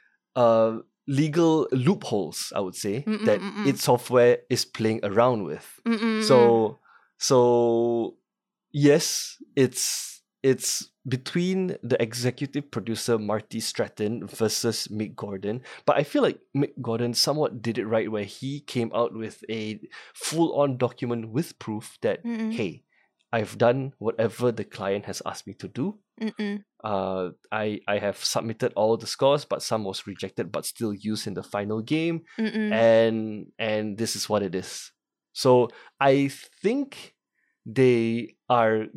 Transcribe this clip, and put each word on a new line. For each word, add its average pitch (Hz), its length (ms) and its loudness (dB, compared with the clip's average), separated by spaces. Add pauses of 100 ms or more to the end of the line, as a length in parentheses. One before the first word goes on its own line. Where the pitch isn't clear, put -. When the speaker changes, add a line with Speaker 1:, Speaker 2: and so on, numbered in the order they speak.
(360)
Speaker 1:
uh, 113 420 6 (300)
legal 156 640 2
loopholes, 127 840 0
I - 60 -2
would 92 140 -6
say, 107 280 -4
Speaker 2:
Mm-mm, 214 220 -4
Speaker 1:
that 104 160 2
Speaker 2:
mm-mm. - 240 -6
Speaker 1:
id 135 140 0
Software 123 580 4 (120)
is 123 140 0
playing 110 400 -2
around 107 400 2
with. 78 220 -8 (180)
Speaker 2:
Mm-mm, 226 140 0
mm-mm. 220 260 -2
Speaker 1:
So, 117 560 6 (380)
so 117 960 4 (560)
yes, 143 680 2 (180)
it's, - 680 -2 (220)
it's - 460 0 (180)
between 180 720 -2
the 120 180 0
executive 123 680 -4
producer 113 480 -2
Marty 107 420 -4
Stratton 107 680 -4
versus - 600 -2
Mick 107 280 -8
Gordon, 101 460 -6 (240)
but - 120 4
I 147 60 2
feel 285 180 0
like 170 180 0 (160)
Mick 139 260 0
Gordon 120 340 -2
somewhat 147 460 0
did 117 180 -4
it 104 80 -2
right, 110 220 0
where 104 140 -4
he 135 380 -10
came 117 320 -4
out 117 200 0
with 110 360 -10
a 107 320 -6 (320)
full-on 143 640 0
document 120 520 -4
with 131 280 -4
proof - 440 -10
that, 110 220 -2
Speaker 2:
Mm-mm. 226 300 -6
Speaker 1:
"Hey, 190 300 -6 (500)
I've 107 240 -4
done 123 400 2
whatever 113 540 -2
the 107 120 -6
client 98 420 -4
has - 200 -10
asked - 220 -10
me 98 80 -12
to 98 120 -14
do. 185 300 -6 (240)
Speaker 2:
Mm-mm. 208 420 -6 (200)
Speaker 1:
Uh, 95 460 -2 (220)
I, 107 360 -4
I 104 100 0
have 101 200 -2
submitted - 580 -4
all 110 220 4
the 113 100 -8
scores, 143 380 0
but - 180 -6
some 110 200 -2
was 95 220 -8
rejected, 98 460 -8
but 80 140 -6
still 110 280 -6
used 104 340 -6
in 98 60 -8
the 92 100 -8
final 104 380 -4
game. 160 440 -2 (140)
Speaker 2:
Mm-mm. 214 320 -2
Speaker 1:
And, 113 760 4 (100)
and 107 400 -2
this 110 180 -4
is - 140 -6
what 104 140 2
it 90 100 -4
is." - 380 -8 (420)
So 123 360 6 (300)
I 139 300 4 (320)
think 269 540 -4 (480)
they 117 720 2 (140)
are 110 480 4